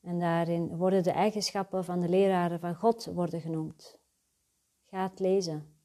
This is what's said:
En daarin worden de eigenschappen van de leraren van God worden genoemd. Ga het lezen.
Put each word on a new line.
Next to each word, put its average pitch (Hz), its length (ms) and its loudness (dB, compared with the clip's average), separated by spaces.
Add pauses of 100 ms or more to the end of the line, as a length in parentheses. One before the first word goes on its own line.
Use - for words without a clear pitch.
En 175 180 -4
daarin 170 580 0
worden 185 260 2
de 170 80 2
eigenschappen 196 720 -2
van 180 160 -4
de 175 80 0
leraren 180 520 2
van 175 140 -4
God 226 300 0
worden 175 360 -4
genoemd. 160 580 -8 (880)
Ga 190 180 -6
het 190 160 -6
lezen. 180 560 0 (100)